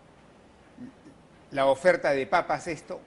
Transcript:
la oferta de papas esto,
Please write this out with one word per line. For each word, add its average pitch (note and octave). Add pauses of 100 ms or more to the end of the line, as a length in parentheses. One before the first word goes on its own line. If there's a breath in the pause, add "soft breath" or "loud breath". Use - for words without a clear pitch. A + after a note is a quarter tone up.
(1500)
la C3+
oferta E3+
de C3+
papas E3
esto, F3